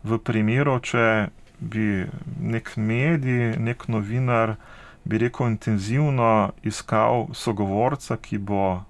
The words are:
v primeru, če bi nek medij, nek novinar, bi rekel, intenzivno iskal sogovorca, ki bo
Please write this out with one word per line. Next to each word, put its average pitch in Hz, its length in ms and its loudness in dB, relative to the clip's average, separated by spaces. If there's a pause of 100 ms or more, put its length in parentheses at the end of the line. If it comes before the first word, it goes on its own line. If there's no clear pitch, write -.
v 110 140 0
primeru, 120 600 2
če 110 480 2 (320)
bi 104 460 -2 (340)
nek 113 380 -4
medij, 123 800 0
nek 113 280 -4
novinar, 113 680 0 (500)
bi 110 120 0
rekel, 120 360 0
intenzivno 110 960 2 (120)
iskal 113 720 0
sogovorca, 110 840 -2
ki - 200 -8
bo 98 520 0